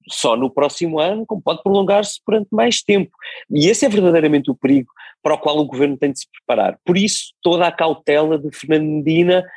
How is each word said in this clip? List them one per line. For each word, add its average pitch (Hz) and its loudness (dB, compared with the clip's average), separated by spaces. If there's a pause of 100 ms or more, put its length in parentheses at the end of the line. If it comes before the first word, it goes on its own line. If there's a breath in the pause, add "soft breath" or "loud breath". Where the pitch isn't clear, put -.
(100)
só 117 -2
no 127 -2
próximo 156 -2
ano, 202 -2
como 214 -8
pode 165 -6
prolongar-se 202 0
durante 214 0
mais 226 0
tempo. 196 0 (360 loud breath)
E 151 2
esse 233 2
é - 2
verdadeiramente 165 2
o 127 -4
perigo 131 0 (320 loud breath)
para 151 0
o 147 -2
qual 151 -4
o 151 0
governo 135 -2
tem 143 -2
de - -12
se - -16
preparar. 107 -2
Por 180 0
isso, - -2
toda 175 0
a 170 -2
cautela 156 0
de 147 -8
Fernando 156 -2
Medina, 160 0 (140 loud breath)